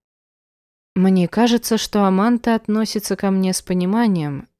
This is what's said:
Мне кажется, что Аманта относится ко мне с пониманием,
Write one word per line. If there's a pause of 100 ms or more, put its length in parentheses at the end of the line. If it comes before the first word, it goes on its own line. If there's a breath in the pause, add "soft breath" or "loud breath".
(960)
Мне
кажется,
что
Аманта
относится
ко
мне
с
пониманием, (120)